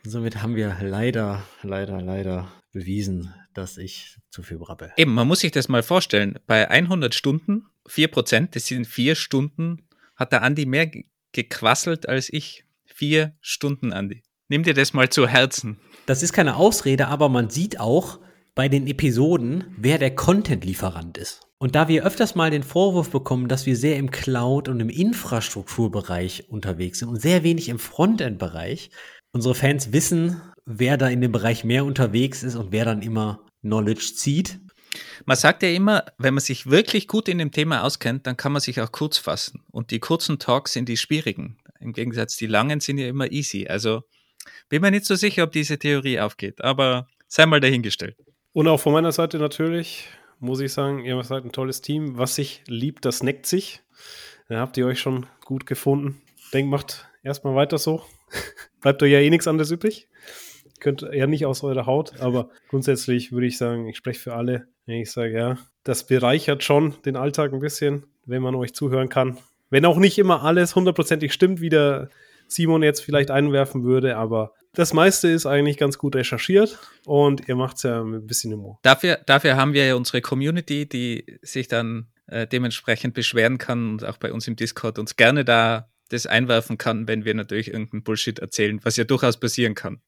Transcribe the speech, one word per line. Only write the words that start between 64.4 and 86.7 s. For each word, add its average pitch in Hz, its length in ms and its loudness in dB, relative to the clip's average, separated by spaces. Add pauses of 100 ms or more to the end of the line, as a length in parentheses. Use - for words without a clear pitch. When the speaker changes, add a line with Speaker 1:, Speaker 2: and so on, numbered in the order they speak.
Speaker 3:
wenn 117 160 -6
ich 107 100 -10
sage, 113 260 -4
ja, 123 200 -2 (260)
das - 240 -4
bereichert 135 560 2
schon 147 400 4
den 135 140 -4
Alltag 143 340 -2
ein 135 80 -4
bisschen, 143 460 -2 (200)
wenn 127 160 -4
man 127 140 -2
euch 123 180 -4
zuhören 131 360 0
kann. 127 280 0 (320)
Wenn 139 140 6
auch 170 140 6
nicht 190 200 6
immer 180 260 4
alles 170 300 4
hundertprozentig 170 600 2
stimmt, 185 260 4
wie 165 100 -2
der 143 400 4 (380)
Simon 160 340 2
jetzt 151 200 4
vielleicht 143 280 2
einwerfen 139 540 2
würde, 127 320 2
aber 110 380 -2 (200)
das 165 200 0
meiste 180 340 6
ist 165 180 2
eigentlich 143 320 2
ganz 143 200 0
gut 139 180 -2
recherchiert 190 640 2 (260)
und 143 420 4
ihr 127 80 -2
macht's 127 280 -4
ja 117 200 0
mit 110 200 -8
ein 107 40 -18
bisschen 113 260 -4
Humor. 101 280 -12
Speaker 2:
Dafür, 135 440 4
dafür 139 300 4
haben 135 180 2
wir 139 120 4
ja 131 100 2
unsere 123 260 -2
Community, 147 640 -4
die 120 540 -8
sich - 260 -8
dann, 117 400 -4 (200)
äh, 113 200 -6
dementsprechend 123 680 -2
beschweren 120 440 2
kann 117 340 -4
und 107 140 -6
auch 107 120 -10
bei - 140 -6
uns - 160 -8
im 117 80 -6
Discord 110 420 -6
uns 107 180 -8
gerne 131 280 6
da 113 460 2 (200)
das 120 160 -6
einwerfen 117 520 0